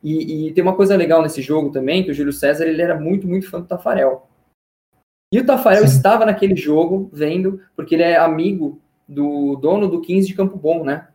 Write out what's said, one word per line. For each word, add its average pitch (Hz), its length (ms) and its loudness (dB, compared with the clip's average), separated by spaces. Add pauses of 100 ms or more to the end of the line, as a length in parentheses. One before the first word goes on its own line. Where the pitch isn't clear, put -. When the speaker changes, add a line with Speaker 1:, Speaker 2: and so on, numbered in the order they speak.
Speaker 1:
E, 156 440 -4
e 156 60 -8
tem 180 100 2
uma 190 120 0
coisa 196 200 4
legal 165 280 4
nesse 151 180 -4
jogo 143 300 -2
também, 143 320 -2
que 160 80 -4
o - 20 -4
Júlio 143 180 -4
César, 147 360 0
ele 160 160 0
era 170 160 -2
muito, 185 280 -2
muito 185 220 -4
fã 175 100 -10
do 175 60 -14
Tafarel. 135 640 -2 (1040)
E 214 80 2
o 262 60 -2
Tafarel 208 420 4
Speaker 2:
Sim. 135 80 4
Speaker 1:
estava 220 300 4
naquele 196 300 0
jogo, 170 580 0
vendo, 180 480 -4 (140)
porque 151 180 -4
ele 165 80 2
é 170 160 2
amigo 160 640 -2 (260)
do 143 480 -4
dono 175 320 0
do 170 140 -4
quinze 185 260 0
de - 80 -8
Campo 190 220 -4
Bom, 160 260 -2
né? 143 320 -6